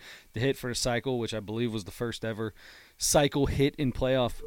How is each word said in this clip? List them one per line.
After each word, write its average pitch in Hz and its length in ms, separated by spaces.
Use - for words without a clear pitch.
to 107 60
hit 131 180
for 127 120
the 113 60
cycle, 123 440
which 113 140
I 110 60
believe 110 320
was 107 140
the 98 60
first 117 340
ever 110 280
cycle 143 500
hit 139 280
in 135 160
playoff 131 560